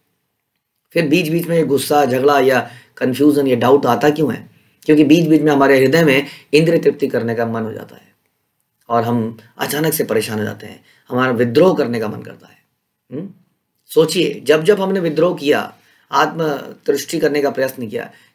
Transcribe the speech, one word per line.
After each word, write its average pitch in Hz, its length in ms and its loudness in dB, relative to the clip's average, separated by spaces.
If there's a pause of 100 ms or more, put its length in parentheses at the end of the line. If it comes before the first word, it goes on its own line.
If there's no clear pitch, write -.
(920)
फिर 165 140 -4
बीच 156 220 -2
बीच 165 180 -4
में 165 200 -2
गुस्सा, 143 380 -2
झगड़ा 131 340 0
या 131 320 0 (260)
कन्फ्यूजन 139 500 0
या 127 80 0
डाउट 131 300 2
आता 123 240 2
क्यों 147 240 0
है? - 160 -12 (340)
क्योंकि 151 200 4
बीच 160 240 4
बीच 156 140 4
में 151 100 2
हमारे 135 280 4
हृदय 139 240 4
में 139 240 2 (260)
इंद्रिय 160 260 4
तृप्ति 139 280 0
करने 113 280 -2
का 113 100 -2
मन 113 160 -6
हो 107 120 -8
जाता - 220 -18
है - 200 -20 (760)
और 117 140 0
हम 113 340 -4 (200)
अचानक 151 360 -2
से - 100 -2
परेशान 107 360 -2
हो 107 60 -4
जाते 104 220 -10
हैं, - 180 -20 (240)
हमारा 127 220 -2
विद्रोह 123 460 2
करने 120 220 -2
का 110 80 -4
मन 101 140 -10
करता - 260 -20
है। - 100 -20 (540)
हम्म? 180 180 -12 (560)
सोचिए, 160 560 0
जब 151 220 2
जब 190 180 2
हमने 190 180 -2
विद्रोह 165 380 0
किया, 139 380 -2 (360)
आत्म 156 360 0 (100)
तुष्टि 139 600 -6
करने 147 220 0
का 139 80 0
प्रयत्न 131 380 -6
किया, 113 240 -10 (240)